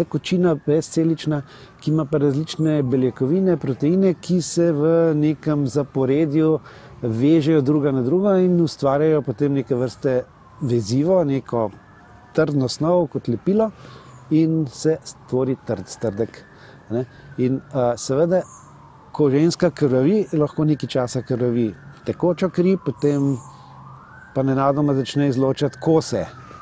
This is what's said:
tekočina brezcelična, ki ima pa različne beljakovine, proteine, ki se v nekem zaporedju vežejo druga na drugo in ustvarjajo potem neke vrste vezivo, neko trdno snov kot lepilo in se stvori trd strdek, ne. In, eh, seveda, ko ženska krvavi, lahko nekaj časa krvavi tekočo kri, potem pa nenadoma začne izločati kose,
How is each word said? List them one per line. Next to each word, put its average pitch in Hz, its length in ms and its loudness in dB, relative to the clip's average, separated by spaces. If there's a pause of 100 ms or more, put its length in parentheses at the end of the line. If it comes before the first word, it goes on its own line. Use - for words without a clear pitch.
tekočina 165 560 0 (100)
brezcelična, 156 760 -2 (400)
ki - 100 -2
ima 156 140 0
pa 151 120 -2
različne 151 680 0
beljakovine, 135 720 0
proteine, 165 560 0
ki 175 280 -2
se 170 300 0
v 160 440 2
nekem 147 520 0
zaporedju 143 920 0 (420)
vežejo 143 600 2
druga 143 300 0
na 131 120 0
drugo 185 360 2
in 180 220 4
ustvarjajo 147 600 0
potem 139 380 -2
neke 131 160 -2
vrste 127 460 -2 (400)
vezivo, 135 600 0
neko 127 460 -2 (640)
trdno 147 340 2
snov 170 440 0
kot - 140 -6
lepilo 196 440 0 (580)
in 160 420 2
se 156 320 -2
stvori 127 520 -4 (100)
trd 98 220 -6
strdek, 107 560 -6 (460)
ne. 123 160 -4 (320)
In, 127 240 -2 (120)
eh, 120 240 0
seveda, 170 440 0 (720)
ko 147 180 2
ženska 156 420 2
krvavi, 147 640 2
lahko 151 320 0
nekaj 147 240 -2
časa 123 320 -2
krvavi 120 520 -2 (320)
tekočo 175 440 -2
kri, 180 280 2
potem 139 600 0 (1000)
pa 131 80 0
nenadoma 139 500 2
začne 135 340 0
izločati 135 540 0
kose, 143 440 0 (360)